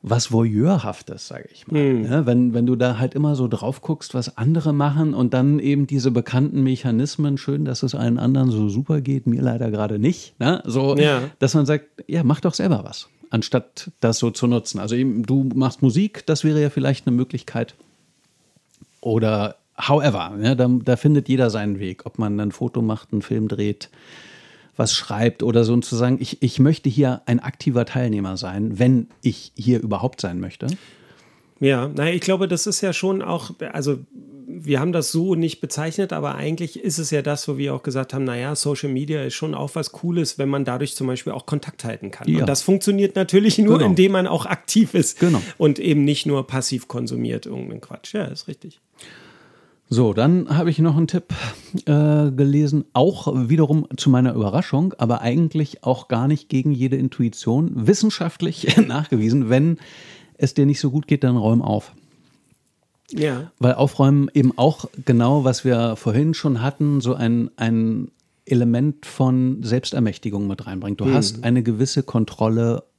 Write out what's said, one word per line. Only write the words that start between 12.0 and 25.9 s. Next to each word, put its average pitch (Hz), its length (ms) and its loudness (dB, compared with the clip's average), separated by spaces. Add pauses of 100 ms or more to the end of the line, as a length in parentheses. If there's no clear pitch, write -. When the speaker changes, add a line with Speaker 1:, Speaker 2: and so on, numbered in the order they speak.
Speaker 1:
"Ja, 165 160 -2
mach 143 160 2
doch 175 140 0
selber 156 280 0
was", - 280 -16 (200)
anstatt - 720 -4
das 113 180 2
so 120 140 0
zu 123 160 -2
nutzen. 113 320 -2
Also 104 160 -4
eben, 123 260 0
du 135 320 0
machst 127 280 0
Musik, 147 440 0
das 156 160 0
wäre 151 180 2
ja 147 100 2
vielleicht 135 360 -2
eine 123 80 2
Möglichkeit. 123 600 -4 (1200)
Oder 110 560 0 (220)
however, 101 580 0
ne? 117 200 2
Da, 123 120 2
da 123 280 2
findet 147 320 2
jeder 127 220 2
seinen 104 280 -4
Weg, 92 280 -10
ob - 120 -16
man 104 220 -2
ein 104 120 -2
Foto 120 300 -4
macht, 110 300 -4
einen 104 100 -2
Film 110 260 -4
dreht, 101 400 -4 (880)
was - 180 0
schreibt 113 480 -2
oder 117 220 4
so 113 100 2
und 120 100 2
zu - 120 -6